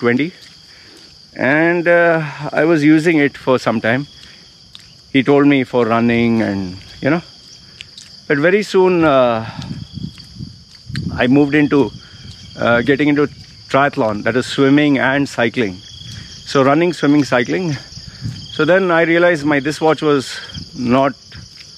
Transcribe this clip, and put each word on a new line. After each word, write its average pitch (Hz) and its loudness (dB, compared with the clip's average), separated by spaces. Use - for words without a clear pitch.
twenty. 123 0
And, 165 0
uh, 170 2
I 151 0
was 151 2
using 160 4
it 139 0
for 131 2
some 113 -2
time. 127 -2
He 135 2
told 143 4
me 139 2
for 120 0
running 117 0
and, 98 -4
you 135 -2
know. 165 -2
But 151 0
very 202 2
soon, 185 2
uh, 123 2
I 123 0
moved 143 4
into, 143 2
uh, 117 2
getting 143 2
into 147 2
triathlon, 135 0
that 113 -2
is 123 0
swimming 143 2
and 131 0
cycling. 113 -4
So 139 2
running, 156 2
swimming, 147 2
cycling. 143 -2
So 156 -2
then 185 2
I 165 2
realized 170 2
my, 147 0
this 143 -6
watch 156 0
was 147 0
not 131 0